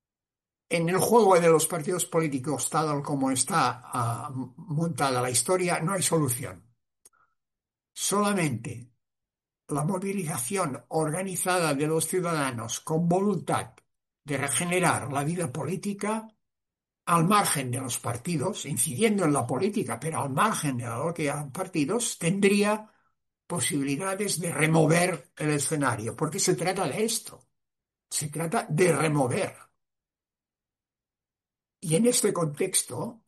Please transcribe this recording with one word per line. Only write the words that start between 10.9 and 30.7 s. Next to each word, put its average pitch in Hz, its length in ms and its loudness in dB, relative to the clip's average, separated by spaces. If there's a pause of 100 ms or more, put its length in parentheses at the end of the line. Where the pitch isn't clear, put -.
de 151 140 0
los 160 180 0
ciudadanos 143 720 -2
con 165 280 0
voluntad 170 680 0 (500)
de 147 120 -4
regenerar 143 760 0
la 139 100 0
vida 165 300 -2
política, 202 720 -4 (800)
al 170 220 4
margen 156 420 2
de 135 80 -2
los 131 220 -6
partidos, - 680 -4
incidiendo 175 580 0
en 147 80 4
la 131 140 0
política, 135 540 -2
pero 151 200 -4
al 139 100 -4
margen 151 480 0
de 117 80 -6
lo 139 280 -4
que 147 160 -2
han 147 220 -6
partidos, 180 680 -2
tendría 202 720 2 (560)
posibilidades 170 960 -2
de 170 120 -4
remover 160 840 2
el 151 140 -2
escenario, 139 680 -2
porque 156 240 -4
se 180 160 2
trata 180 320 -2
de 190 160 -2
esto. - 420 -6 (640)
Se 147 180 -4
trata 165 400 -2
de 165 240 4
remover. 151 600 0 (2250)